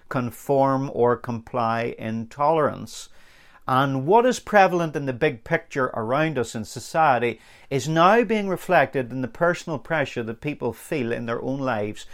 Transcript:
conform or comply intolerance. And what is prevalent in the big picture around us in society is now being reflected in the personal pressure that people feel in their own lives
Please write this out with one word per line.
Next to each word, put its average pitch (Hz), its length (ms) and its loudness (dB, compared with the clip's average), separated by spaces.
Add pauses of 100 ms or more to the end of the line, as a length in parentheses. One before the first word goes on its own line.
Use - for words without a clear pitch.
conform 135 880 0
or 120 240 4
comply 117 800 -4
intolerance. 113 1080 -2 (580)
And 131 380 2
what 233 220 6
is 240 120 2
prevalent 180 560 2
in 143 120 -4
the 131 60 -2
big 131 300 0
picture 143 520 -2
around 139 420 0
us 117 160 -2
in 110 120 -8
society 123 760 0 (320)
is 139 180 -2
now 185 340 6
being 208 240 0
reflected 143 640 2
in 131 120 -4
the 123 40 -4
personal 170 520 -2
pressure 143 420 -4
that 117 200 -8
people 135 300 -4
feel 117 400 -4
in 120 140 -4
their 117 160 -4
own 131 180 -6
lives 110 540 -4